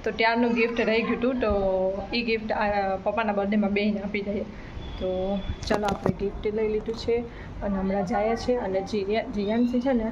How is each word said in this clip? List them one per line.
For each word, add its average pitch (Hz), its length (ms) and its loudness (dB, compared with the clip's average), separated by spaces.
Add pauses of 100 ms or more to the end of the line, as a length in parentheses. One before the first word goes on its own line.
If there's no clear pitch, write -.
તો 226 60 0
ત્યારનું 233 420 4
ગિફ્ટ 233 280 2
રહી 220 220 4
ગયું 220 160 0
હતું. 247 220 0
તો 214 120 2 (600)
એ 233 100 0
ગિફ્ટ 220 300 0
આ 202 440 0
પપ્પાના 208 360 0
બર્થડેમાં 202 380 2
બેન 208 280 2
આપી 208 220 -4
દઈએ. 202 240 -4 (560)
તો 185 380 -2 (280)
ચાલો, 208 200 0
આપણે 196 340 0
ગિફ્ટ 202 340 -4
લઈ 220 140 0
લીધું 214 260 -2
છે 233 220 0 (460)
અને 196 160 0
હમણાં 190 280 0
જઈએ 220 300 2
છીએ. 247 200 2
અને 190 240 0
જીયા-, 202 420 0
જીયાન્સી 233 580 2
છે 269 120 2
ને 226 200 2